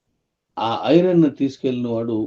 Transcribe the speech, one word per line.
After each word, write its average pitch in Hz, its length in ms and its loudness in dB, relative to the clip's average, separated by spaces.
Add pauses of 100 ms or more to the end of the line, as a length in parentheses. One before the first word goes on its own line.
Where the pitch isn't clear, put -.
(580)
ఆ 113 140 -4 (160)
ఐరన్‌ను 170 480 4
తీసుకెళ్ళిన 127 520 -4
వాడు 117 280 -4 (120)